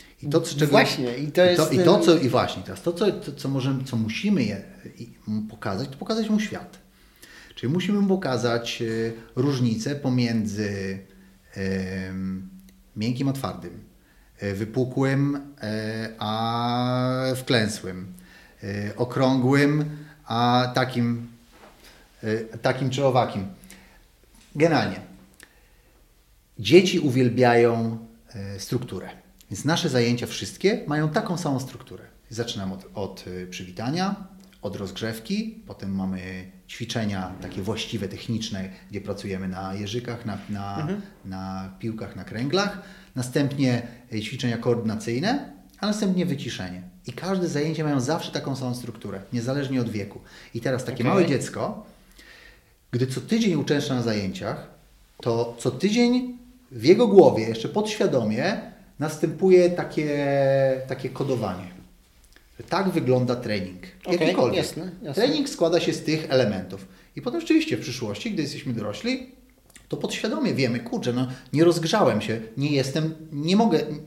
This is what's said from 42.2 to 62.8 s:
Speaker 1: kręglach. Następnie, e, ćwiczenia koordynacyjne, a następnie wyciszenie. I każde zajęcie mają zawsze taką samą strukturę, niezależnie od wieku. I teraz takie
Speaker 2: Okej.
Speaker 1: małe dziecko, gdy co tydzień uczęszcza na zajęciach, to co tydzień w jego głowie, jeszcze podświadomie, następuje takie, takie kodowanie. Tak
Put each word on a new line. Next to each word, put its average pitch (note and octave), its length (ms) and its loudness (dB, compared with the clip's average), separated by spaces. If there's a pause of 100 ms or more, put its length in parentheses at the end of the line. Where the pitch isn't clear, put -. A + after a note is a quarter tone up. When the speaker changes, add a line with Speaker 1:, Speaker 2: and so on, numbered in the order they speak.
Speaker 1:
kręglach. C#3+ 580 -2 (320)
Następnie, B2+ 680 0 (300)
e, A2 80 -4
ćwiczenia A#2+ 380 -2
koordynacyjne, A#2 920 0 (280)
a G3 60 -2
następnie F#3 400 2
wyciszenie. F#2 560 -6 (240)
I B2+ 60 -8
każde F3+ 360 -2
zajęcie D3+ 360 0
mają C#3+ 160 2
zawsze D#3 320 -2
taką C3+ 240 -4
samą B2+ 180 -4
strukturę, G#2+ 460 -10 (120)
niezależnie C3 480 -2
od A2 100 0
wieku. G2+ 300 -6 (340)
I A#2+ 60 -6
teraz B2+ 240 -2
takie - 100 -6 (100)
Speaker 2:
Okej. - 20 2
Speaker 1:
małe F3 200 4
dziecko, D3 600 -2 (1040)
gdy B2 160 0
co B2+ 140 -4
tydzień A3 340 2
uczęszcza C#3+ 400 2
na B2 80 0
zajęciach, G#2 640 -2 (540)
to A#2 360 0
co C3 120 0
tydzień A#3+ 680 2 (320)
w A2+ 140 -6
jego G#3 240 8
głowie, C#3 400 10
jeszcze A#2 200 -2
podświadomie, D3+ 920 0 (380)
następuje F3 720 4
takie, D3 560 -2 (640)
takie B2+ 220 -6
kodowanie. A2 540 -2 (1040)
Tak F#3+ 220 0